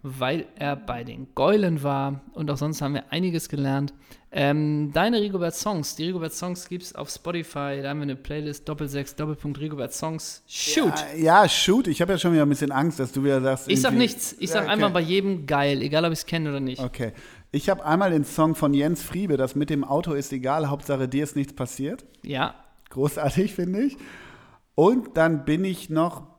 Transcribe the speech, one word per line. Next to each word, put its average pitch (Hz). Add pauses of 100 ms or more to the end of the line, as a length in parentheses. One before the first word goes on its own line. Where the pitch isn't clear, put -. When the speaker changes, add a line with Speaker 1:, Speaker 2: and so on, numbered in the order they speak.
Speaker 1:
weil 131 (100)
er 143
bei 120
den 131
Gäulen 170
war. 139 (120)
Und 147
auch 143
sonst 151
haben 143
wir -
einiges 170
gelernt. 139 (380)
Ähm, 147
deine 208
Rigobert 185
Songs. 180
Die 156
Rigobert 170
Songs 180
gibt's 180
auf -
Spotify. 143
Da 139
haben 147
wir 147
eine 139
Playlist, 147
Doppelsechs, 143
Doppelpunkt, 147
Rigobert 147
Songs. -
Shoot. - (240)
Speaker 2:
Ja, 165
ja, 180
shoot. 233
Ich 170
hab 170
ja 190
schon 170
wieder 156
ein -
bisschen 139
Angst, 147
dass 127
du 135
wieder 139
sagst, 131
Speaker 1:
Ich 135
sag -
Speaker 2:
irgendwie -
Speaker 1:
nichts. -
Ich -
Speaker 2:
Ja, 165
Speaker 1:
sag -
Speaker 2:
okay. -
Speaker 1:
einfach 208
bei 175
jedem 185
geil, 143
egal 151
ob 170
ich's -
kenne 160
oder 139
nicht. 131
Speaker 2:
Okay. 120 (400)
Ich -
hab 190
einmal 175
den 151
Song 160
von 143
Jens 151
Friebe, 170
das 127
mit 147
dem 143
Auto 165
ist 143
egal, 139
Hauptsache 139
dir 135
ist 147
nichts 139
passiert. 139 (180)
Speaker 1:
Ja. 135 (340)
Speaker 2:
Großartig, 147
finde 185
ich. 285 (800)
Und 226
dann 160
bin 160
ich 190
noch 160 (160)